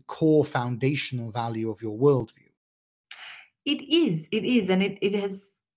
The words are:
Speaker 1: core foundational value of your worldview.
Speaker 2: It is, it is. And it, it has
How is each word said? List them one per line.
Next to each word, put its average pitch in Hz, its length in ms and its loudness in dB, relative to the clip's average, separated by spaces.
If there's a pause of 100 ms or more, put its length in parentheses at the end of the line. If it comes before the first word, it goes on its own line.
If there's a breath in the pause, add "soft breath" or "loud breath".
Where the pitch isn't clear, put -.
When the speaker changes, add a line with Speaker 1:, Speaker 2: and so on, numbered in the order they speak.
Speaker 1:
core 156 380 4
foundational 123 840 -2
value 113 380 -4
of 104 120 -8
your 110 160 -6
worldview. 131 520 2 (1160 loud breath)
Speaker 2:
It 294 180 -2
is, 262 480 0
it 214 120 -2
is. 226 260 2
And 185 120 4
it, 196 200 -2
it 196 140 0
has 196 420 -6 (200)